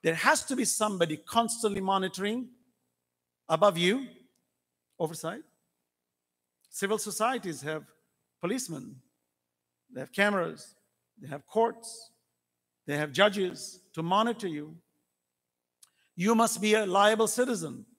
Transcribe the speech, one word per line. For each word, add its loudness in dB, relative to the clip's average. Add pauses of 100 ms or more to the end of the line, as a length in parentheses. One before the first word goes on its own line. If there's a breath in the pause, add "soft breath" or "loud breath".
There 0
has 4
to -4
be 0
somebody 0
constantly -2
monitoring -2 (960)
above 4
you, 2 (880)
oversight. -6 (1300)
Civil -4
societies -4
have -6 (560)
policemen, -6 (880)
they -14
have -14
cameras, -2 (440)
they -16
have -12
courts, -2 (760)
they -2
have -2
judges 0 (120)
to -6
monitor 0
you. -8 (1400 soft breath)
You 2
must 2
be 6
a 4
liable 4
citizen. -2 (140)